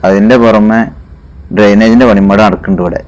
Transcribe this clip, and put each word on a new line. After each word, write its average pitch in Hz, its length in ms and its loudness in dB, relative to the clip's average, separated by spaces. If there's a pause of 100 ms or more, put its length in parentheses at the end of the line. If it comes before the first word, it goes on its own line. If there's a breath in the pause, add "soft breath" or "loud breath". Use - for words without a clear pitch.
അതിൻ്റെ 104 340 2
പുറമെ 110 380 0 (720)
ഡ്രെയിനേജിൻ്റെ 110 560 2
പണി 98 140 0
ഇവിടെ 98 220 2
നടക്കുന്നുണ്ട് 92 380 -4
ഇവിടെ. - 220 -8